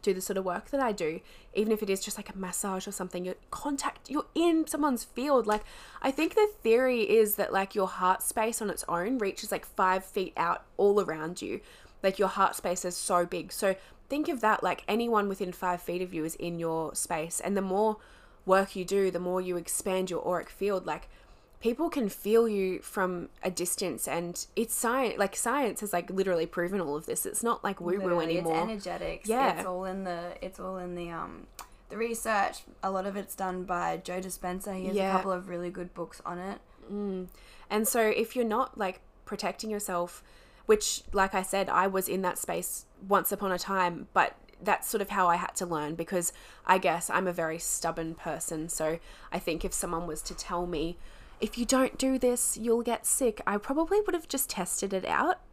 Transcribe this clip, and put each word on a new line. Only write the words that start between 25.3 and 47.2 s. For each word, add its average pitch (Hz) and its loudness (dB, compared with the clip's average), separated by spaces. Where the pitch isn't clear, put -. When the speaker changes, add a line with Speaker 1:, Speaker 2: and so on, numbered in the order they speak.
Speaker 1:
science 247 0
has, 208 -4
like, 175 -2
literally 185 2
proven 180 -2
all 147 0
of 160 -6
this. - -2
It's - -4
not, 233 0
like, 196 -2
woo-woo 175 0
Speaker 2:
Literally, 175 2
Speaker 1:
anymore. 165 0
Speaker 2:
it's 160 2
energetics. 175 -6
Speaker 1:
Yeah. 220 2
Speaker 2:
It's 185 -6
all 185 -4
in 190 -4
the, 175 -6
it's 185 -10
all 185 -6
in 180 -6
the, 175 -6
um, - -10
the 196 -10
research. 226 0
A 190 0
lot 190 -2
of 202 -4
it's - -8
done 185 -4
by 175 -2
Joe 180 -6
Dispenza. 190 -6
He 185 -4
has 190 -2
Speaker 1:
Yeah. 190 2
Speaker 2:
a 190 4
couple 190 0
of 185 -6
really 175 -4
good 180 -8
books - -10
on 175 -6
it. 190 -8
Speaker 1:
Mm. 190 -4
And 214 2
so 233 0
if 220 2
you're 247 2
not, 233 0
like, 190 -4
protecting 202 -6
yourself, 190 -4
which, - 4
like 190 2
I 190 2
said, 190 0
I 185 4
was 190 0
in 190 0
that 185 0
space - -6
once 190 4
upon 190 -2
a 180 0
time, 180 0
but - 4
that's 185 0
sort 208 0
of 196 -4
how 196 4
I 170 6
had - -4
to 185 -2
learn, 156 -2
because 170 -2
I 190 8
guess 170 2
I'm 196 2